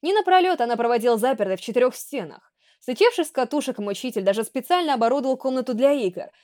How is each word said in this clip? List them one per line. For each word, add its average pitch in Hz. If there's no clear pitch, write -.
Дни 339
напролёт 370
она 240
проводила 233
запертой 208
в 185
четырёх 247
стенах. -
Слетевший 349
с -
катушек 262
мучитель 202
даже 196
специально 302
оборудовал 254
комнату 262
для 269
игр 202